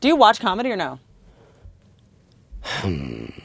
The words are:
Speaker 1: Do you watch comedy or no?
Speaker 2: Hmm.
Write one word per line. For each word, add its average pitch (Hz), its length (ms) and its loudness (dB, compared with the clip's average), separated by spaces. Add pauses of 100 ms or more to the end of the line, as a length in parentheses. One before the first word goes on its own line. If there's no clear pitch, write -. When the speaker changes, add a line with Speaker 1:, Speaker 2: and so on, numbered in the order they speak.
Speaker 1:
Do 247 60 2
you 320 80 6
watch 233 240 6
comedy 233 320 -2
or 226 40 -4
no? 139 220 -6 (1600)
Speaker 2:
Hmm. 67 640 -6 (200)